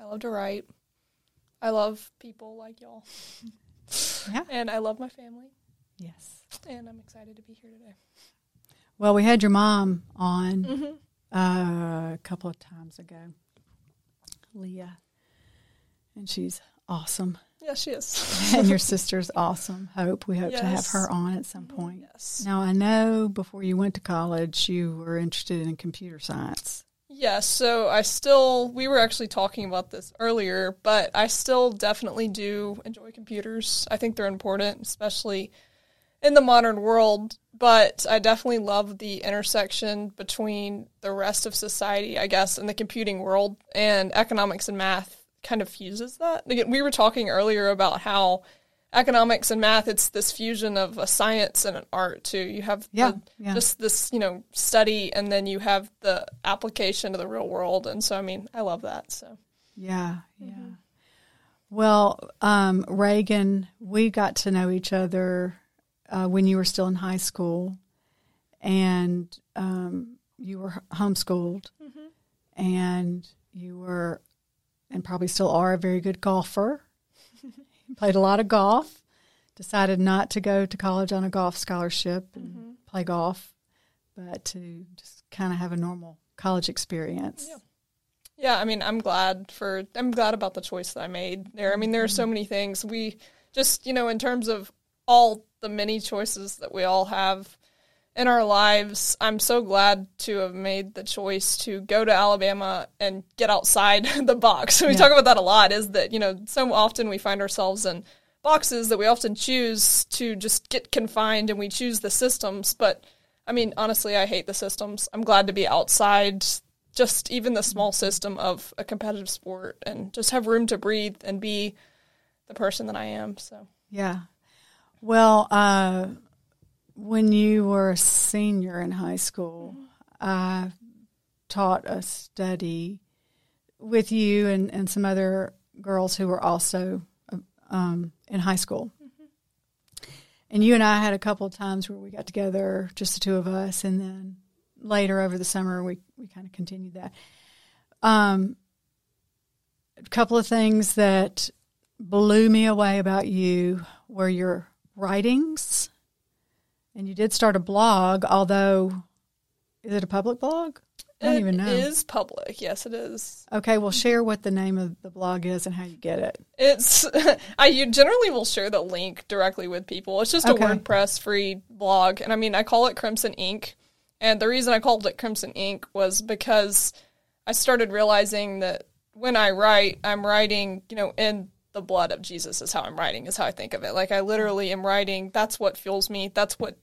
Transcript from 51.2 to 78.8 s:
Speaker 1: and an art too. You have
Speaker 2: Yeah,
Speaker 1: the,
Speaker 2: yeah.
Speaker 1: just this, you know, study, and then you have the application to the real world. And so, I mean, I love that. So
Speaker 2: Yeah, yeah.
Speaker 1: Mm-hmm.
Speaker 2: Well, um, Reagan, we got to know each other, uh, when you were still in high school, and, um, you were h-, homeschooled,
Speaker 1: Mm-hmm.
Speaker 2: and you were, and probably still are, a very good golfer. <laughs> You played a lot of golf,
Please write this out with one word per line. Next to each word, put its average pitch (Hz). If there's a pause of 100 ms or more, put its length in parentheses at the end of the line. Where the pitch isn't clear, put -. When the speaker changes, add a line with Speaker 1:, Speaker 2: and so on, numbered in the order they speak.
Speaker 1:
and 190
an -
art 185
too. -
You 202
have 208
Speaker 2:
Yeah, 240
Speaker 1:
the, 202 (160)
Speaker 2:
yeah. 202
Speaker 1:
just 190
this, -
you 240
know, 196 (100)
study, 214
and 202
then 196
you 196
have 202 (100)
the 190 (220)
application 202
to 190
the 180
real 220
world. 180
And 220
so, 208
I 196
mean, 196
I 233
love 190
that. -
So - (380)
Speaker 2:
Yeah, 180 (200)
yeah. 196
Speaker 1:
Mm-hmm. 190 (960)
Speaker 2:
Well, 208 (100)
um, 196
Reagan, 196 (120)
we 214
got 208
to -
know 185
each 185
other, 185 (520)
uh, 185
when 190
you 190
were 185
still 185
in 185
high 185
school, 180 (840)
and, 180 (200)
um, 185 (220)
you 196
were 190
h-, -
homeschooled, 185 (160)
Speaker 1:
Mm-hmm. -
Speaker 2:
and 180 (240)
you 180
were, 175 (720)
and 180
probably 180
still 180
are, 180
a 185
very 180
good 185
golfer. 202 (600)
<laughs> 262 (360)
You 262
played 196
a 196
lot 196
of 208
golf, 214 (500)